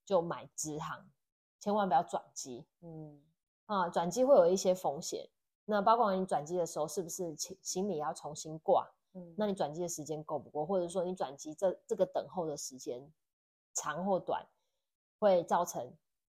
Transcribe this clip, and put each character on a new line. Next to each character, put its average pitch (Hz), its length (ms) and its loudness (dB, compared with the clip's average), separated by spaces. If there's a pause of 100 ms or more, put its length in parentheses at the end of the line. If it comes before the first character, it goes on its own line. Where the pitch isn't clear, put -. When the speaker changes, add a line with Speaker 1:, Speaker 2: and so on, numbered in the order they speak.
Speaker 1:
就 185 160 4
买 139 340 -6
直 151 240 -6
航， 151 260 -8 (540)
千 202 160 -2
万 208 120 2
不 175 60 2
要 165 100 6
转 - 200 -4 (100)
机。 127 340 -12 (140)
Speaker 2:
嗯。 156 420 -14 (440)
Speaker 1:
啊， 185 220 0
转 175 200 0
机 240 140 2
会 269 100 8
有 185 140 10
一 180 80 6
些 196 180 2
风 147 280 -2
险， - 260 -8 (380)
那 208 160 0
包 220 160 6
括 208 180 4
你 190 100 0
转 156 200 -2
机 165 120 -6
的 170 80 2
时 165 140 -6
候 151 80 0
是 180 160 -4
不 165 60 -10
是 165 260 -6
行-， - 260 -10
行 190 280 -4
李 170 80 -2
要 151 160 -2
重 151 200 -10
新 156 260 -10
挂， 165 300 4 (240)
Speaker 2:
嗯。 175 240 -16
Speaker 1:
那 208 80 2
你 208 80 0
转 156 200 -2
机 165 80 -4
的 175 80 -2
时 156 160 -8
间 151 180 -6
够 151 160 -4
不 120 100 -12
够， 151 160 -4
或 190 140 2
者 175 80 0
说 175 160 -2
你 185 100 -2
转 143 220 -6
机 302 180 -12
这， - 320 0
这 - 80 -4
个 190 120 4
等 156 240 -4
候 175 160 -4
的 151 100 -4
时 131 220 -12
间 135 340 -10 (600)
长 156 320 -6
或 196 120 2
短， - 280 -4 (720)
会 185 240 6
造 175 220 2
成 131 280 -8 (460)